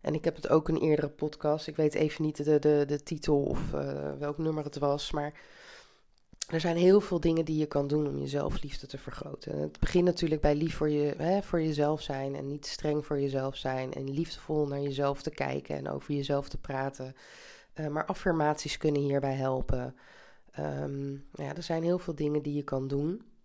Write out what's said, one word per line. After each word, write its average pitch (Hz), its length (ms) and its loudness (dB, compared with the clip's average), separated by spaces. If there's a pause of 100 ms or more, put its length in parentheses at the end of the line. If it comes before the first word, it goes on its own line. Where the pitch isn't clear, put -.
En 147 140 -2
ik 156 100 -4
heb 165 120 0
het - 120 -8
ook 156 200 4
in 160 80 2
eerdere 151 320 2
podcast, 151 580 -2
ik 151 100 -10
weet 151 180 2
even 156 300 0
niet 151 200 -2
de, 151 140 6
de, 147 280 6
de 143 160 -2
titel 147 400 0
of, - 300 0
eh, 143 460 -4
welk 147 200 -4
nummer 156 260 -2
het 143 140 -8
was, 143 320 0
maar 151 300 -4 (1040)
er 165 140 -2
zijn 165 160 0
heel 185 240 8
veel 185 200 -2
dingen 165 240 4
die 156 120 -2
je 156 100 2
kan 143 200 0
doen 147 200 2
om 139 120 -4
je 143 80 -4
zelfliefde 139 600 -2
te 135 120 -12
vergroten. - 600 -10
Het 151 220 -6
begint 175 240 4
natuurlijk 165 360 2
bij 147 140 6
lief 160 220 0
voor 151 140 2
je, 147 260 2
hè, 190 260 2
voor 170 200 0
jezelf 151 380 2
zijn 139 340 -4
en 139 120 -6
niet 147 200 -8
streng 151 400 -2
voor 143 140 0
jezelf 135 360 -2
zijn 131 360 -4
en 135 180 -6
liefdevol 151 560 -2
naar 139 140 -4
jezelf 139 420 0
te - 80 -6
kijken 139 460 -4
en 143 120 -6
over 143 260 -4
jezelf 143 340 -2
te - 100 -6
praten. 135 560 -6 (580)
Eh, 156 140 -6
maar 151 200 -2
affirmaties 156 680 2
kunnen 147 260 2
hierbij 139 320 2
helpen. 131 640 0 (540)
Ehm, 139 640 -4
ja, 139 420 -10
er 175 80 -10
zijn 165 200 -2
heel 175 160 2
veel 170 160 -6
dingen 147 280 0
die 147 120 -4
je 143 100 -2
kan 135 240 -4
doen 147 440 -2 (120)